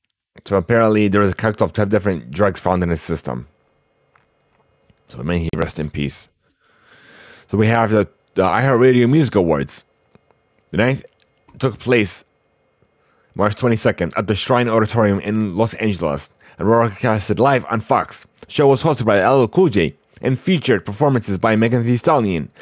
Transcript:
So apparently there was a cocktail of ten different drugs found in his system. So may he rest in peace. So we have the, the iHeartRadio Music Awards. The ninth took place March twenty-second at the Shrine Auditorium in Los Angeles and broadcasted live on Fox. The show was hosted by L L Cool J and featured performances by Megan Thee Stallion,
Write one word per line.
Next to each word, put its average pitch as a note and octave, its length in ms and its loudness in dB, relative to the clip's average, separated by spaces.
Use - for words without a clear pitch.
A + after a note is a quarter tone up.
So G2+ 120 0
apparently G#2+ 500 2
there G#2 140 2
was G2 100 2
a - 20 -4
cocktail G#2+ 320 -2
of E2 80 -8
ten G#2 160 -2
different F#2 400 -4
drugs F2+ 300 -2
found F2+ 240 0
in E2+ 60 -2
his E2 120 -4
system. C2 460 -8
So - 160 -16
may E2+ 160 -2
he E2 160 -4
rest E2 240 -6
in D2+ 100 -6
peace. - 400 -8
So G2+ 100 -4
we G#2+ 80 2
have A2+ 240 2
the, G#2+ 180 2
the F#2+ 80 2
iHeartRadio B2 680 4
Music C#3+ 240 2
Awards. D#2+ 520 -2
The - 80 -6
ninth B2+ 260 0
took A2 220 -4
place A#2 440 -2
March G#2 220 0
twenty-second A2 600 -2
at G2+ 120 -4
the G#2 80 0
Shrine B2 340 0
Auditorium A2 500 2
in G#2 360 -4
Los A2 200 0
Angeles E2 540 -4
and F2 80 -2
broadcasted A2 720 0
live B2+ 320 2
on A2+ 80 -2
Fox. - 480 -4
The - 100 -20
show C#3+ 160 2
was C3+ 160 2
hosted C#3+ 220 0
by G#2 140 4
L B2+ 220 4
L A2+ 60 2
Cool F3+ 220 2
J F2+ 260 0
and C3 180 -2
featured C3 460 0
performances A2 520 -2
by A2+ 160 0
Megan A#2 300 0
Thee A#2+ 140 0
Stallion, G#2+ 520 0